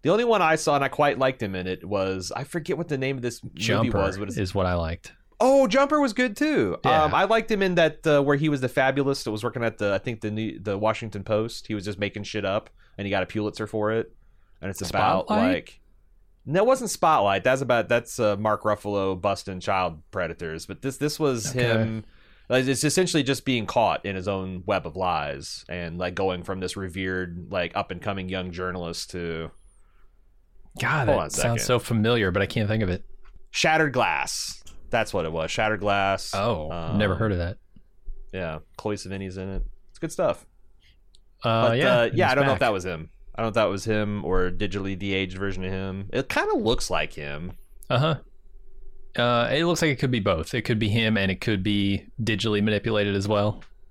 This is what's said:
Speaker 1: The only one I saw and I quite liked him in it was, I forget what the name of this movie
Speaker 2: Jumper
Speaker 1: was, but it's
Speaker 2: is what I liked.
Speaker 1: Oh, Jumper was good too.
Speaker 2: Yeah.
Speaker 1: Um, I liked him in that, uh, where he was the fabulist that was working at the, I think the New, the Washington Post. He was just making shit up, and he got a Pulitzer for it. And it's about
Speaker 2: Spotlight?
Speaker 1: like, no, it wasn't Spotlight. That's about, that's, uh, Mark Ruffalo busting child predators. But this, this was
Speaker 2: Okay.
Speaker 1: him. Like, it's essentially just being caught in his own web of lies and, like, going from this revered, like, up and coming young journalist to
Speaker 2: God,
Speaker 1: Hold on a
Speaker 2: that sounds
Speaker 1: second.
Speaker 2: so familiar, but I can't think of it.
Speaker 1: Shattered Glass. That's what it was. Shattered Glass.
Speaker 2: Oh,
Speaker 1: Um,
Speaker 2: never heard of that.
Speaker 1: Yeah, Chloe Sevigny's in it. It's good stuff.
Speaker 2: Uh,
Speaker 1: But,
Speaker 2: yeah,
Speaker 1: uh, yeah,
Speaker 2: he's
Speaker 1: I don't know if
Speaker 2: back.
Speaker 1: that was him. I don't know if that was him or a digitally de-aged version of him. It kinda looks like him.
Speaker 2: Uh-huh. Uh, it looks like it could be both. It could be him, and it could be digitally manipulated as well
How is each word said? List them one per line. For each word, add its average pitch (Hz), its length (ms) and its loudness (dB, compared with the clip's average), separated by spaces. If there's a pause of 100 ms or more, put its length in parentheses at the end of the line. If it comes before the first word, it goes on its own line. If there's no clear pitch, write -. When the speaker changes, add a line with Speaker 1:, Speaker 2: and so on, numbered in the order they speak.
Speaker 1:
The 143 60 2
only 220 160 4
one 220 160 4
I 160 140 6
saw 156 200 2
and 139 80 2
I 135 60 0
quite 147 300 2
liked 131 220 2
him 98 140 -4
in 92 120 -4
it 92 180 -4
was, 95 500 -2
I - 80 -6
forget 165 340 -4
what 170 120 -6
the 143 80 -2
name 135 200 -2
of 120 40 -8
this 120 220 -6
movie 113 160 -14
Speaker 2:
Jumper 110 400 2
Speaker 1:
was, 95 180 0
but 101 100 -6
it's - 100 -6
Speaker 2:
is 92 160 -2
what 95 120 2
I 90 80 2
liked. 82 400 -4 (260)
Speaker 1:
Oh, 269 280 6
Jumper 277 320 4
was 262 140 2
good 247 220 0
too. 196 480 2
Speaker 2:
Yeah. 156 220 4
Speaker 1:
Um, - 100 0
I 175 80 6
liked 226 260 2
him 202 120 2
in 185 140 2
that, 160 300 4
uh, 147 160 6
where 143 140 4
he 151 140 2
was 139 120 0
the 123 80 0
fabulist 135 560 2
that 117 60 -2
was 107 120 -4
working 120 200 -2
at 113 140 0
the, 101 160 2
I 98 60 2
think 113 220 -6
the 107 100 -2
New, 110 280 -4
the 101 180 -2
Washington 104 460 -2
Post. 110 440 -2
He 110 80 -4
was 95 100 -6
just 101 120 -6
making 101 260 -4
shit 101 220 -4
up, 98 240 -2 (280)
and 101 100 -6
he 98 40 -2
got 95 120 2
a - 20 0
Pulitzer 104 420 -4
for 107 240 0
it. 113 200 -2 (500)
And 95 80 -6
it's 92 120 -8
about 185 460 2
Speaker 2:
Spotlight? 214 260 4
Speaker 1:
like, - 260 -6 (680)
no, 170 160 2
it - 40 6
wasn't 254 240 2
Spotlight. 101 520 4
That's 131 180 4
about, 120 260 2
that's, 117 320 0
uh, 104 180 4
Mark 107 260 0
Ruffalo 101 560 0
busting 98 400 -2
child 90 420 -2 (100)
predators. 82 560 -6
But - 160 -12
this, 135 140 -4
this 147 220 -4
was 131 320 0
Speaker 2:
Okay. 123 100 -2
Speaker 1:
him. 110 440 0 (440)
Like, 127 180 2
it's 135 160 0
essentially 165 400 2
just 131 220 -2
being 117 220 2
caught 101 380 2
in 95 100 -2
his 92 120 -4
own 92 380 -4
web 101 220 0
of 78 80 -10
lies 76 720 -4
and, 87 300 -8
like, 90 160 -2
going 92 280 -2
from 95 160 -6
this 92 160 -6
revered, 92 760 -6
like, 90 240 -2
up - 160 -4
and 87 100 -10
coming 95 280 -6
young 92 220 -4
journalist 90 600 -8
to 82 400 -6 (1300)
Speaker 2:
God, 123 280 0
Speaker 1:
Hold 131 120 2
on 80 60 -2
a - 20 -10
Speaker 2:
that - 60 -8
sounds 117 280 0
Speaker 1:
second. - 40 -4
Speaker 2:
so 123 140 2
familiar, 113 520 2
but 98 100 2
I 98 40 2
can't 104 240 -2
think 110 140 2
of 92 60 0
it. 87 140 -2 (460)
Speaker 1:
Shattered 156 420 2
Glass. 90 720 -2 (260)
That's 113 240 0
what 87 120 0
it 78 60 -4
was. 80 200 -2
Shattered 107 300 0
Glass. 98 520 2
Speaker 2:
Oh, 98 380 -2
Speaker 1:
Um, 82 260 -4
Speaker 2:
never 101 180 2
heard 107 180 -2
of 87 60 -2
that. 85 180 -4 (760)
Speaker 1:
Yeah, 82 260 -6 (180)
Chloe 104 180 -4
Sevigny's 95 420 -10
in 95 120 -8
it. 95 140 -4 (260)
It's - 100 -20
good 156 140 -6
stuff. - 320 -2 (960)
Speaker 2:
Uh, 113 260 4
Speaker 1:
But, 117 80 2
Speaker 2:
yeah, 151 80 2 (140)
Speaker 1:
uh, 117 60 6
yeah, 110 60 0
Speaker 2:
he's 143 100 2 (100)
Speaker 1:
I 131 40 2
don't 139 100 4
know 139 60 4
if 131 40 4
Speaker 2:
back. - 120 -6
Speaker 1:
that 110 60 4
was 92 120 -2
him. 80 240 -6 (260)
I 110 60 -6
don't 113 40 0
know 110 40 0
if 107 60 -6
that 107 140 4
was 98 160 -2
him 104 400 0
or 92 220 4
a 87 40 0
digitally 98 460 -2
de-aged 95 400 -2
version 95 280 -2
of 95 60 -2
him. 95 420 -6
It 135 160 -2
kinda 403 260 0
looks 127 340 0
like 78 240 -2
him. 76 400 -8 (360)
Speaker 2:
Uh-huh. 139 260 2 (1000)
Uh, 120 340 2
it 156 140 2
looks 170 160 0
like 156 100 4
it 123 80 -2
could 131 120 2
be 120 100 2
both. 87 320 0
It 117 80 0
could 113 180 0
be 110 80 2
him, 110 300 4
and 98 140 2
it 92 100 -4
could 101 220 0
be 101 420 0 (160)
digitally 104 420 0
manipulated 104 520 2
as 101 120 0
well 104 340 2 (300)